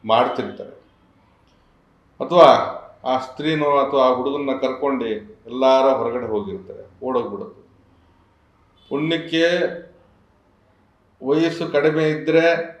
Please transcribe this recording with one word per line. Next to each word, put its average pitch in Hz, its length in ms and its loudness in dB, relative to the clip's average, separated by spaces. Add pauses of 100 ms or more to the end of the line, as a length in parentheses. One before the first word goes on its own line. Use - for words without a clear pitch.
ಮಾಡ್ತಿರ್ತಾರೆ. 117 680 -2 (1500)
ಅಥವಾ 165 240 8 (560)
ಆ 127 140 -2
ಸ್ತ್ರೀನೋ 147 600 -2
ಅಥವಾ 139 260 2
ಆ 127 100 4
ಹುಡುಗನ್ನ 139 360 -4 (120)
ಕರ್ಕೊಂಡು 131 440 -2
ಎಲ್ಲಾರ 131 800 0
ಹೊರಗಡೆ 117 420 0
ಹೋಗಿರ್ತಾರೆ, 101 800 -10
ಓಡೋಗ್ಬಿಡೋದು. 120 640 -6 (1200)
ಪುಣ್ಯಕ್ಕೆ 165 880 -2 (1500)
ವಯಸ್ಸು 160 480 -2
ಕಡಿಮೆ 156 380 2
ಇದ್ರೆ 160 360 2 (340)